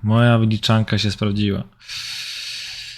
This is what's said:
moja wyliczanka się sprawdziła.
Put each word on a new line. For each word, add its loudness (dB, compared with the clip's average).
moja 6
wyliczanka 2
się 0
sprawdziła. -2